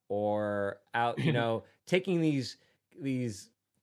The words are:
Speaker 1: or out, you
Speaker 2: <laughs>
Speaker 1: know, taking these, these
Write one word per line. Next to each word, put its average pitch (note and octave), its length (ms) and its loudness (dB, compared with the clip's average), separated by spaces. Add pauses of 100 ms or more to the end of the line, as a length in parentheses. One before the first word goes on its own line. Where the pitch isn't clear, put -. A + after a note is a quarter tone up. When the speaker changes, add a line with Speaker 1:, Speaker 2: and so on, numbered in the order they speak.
Speaker 1:
or G#2 680 0 (140)
out, A#2 260 0
you D3 120 2
Speaker 2:
<laughs> - 20 2
Speaker 1:
know, A#2 300 0 (220)
taking F#3 340 2
these, D3 380 0 (420)
these B2+ 520 -4 (320)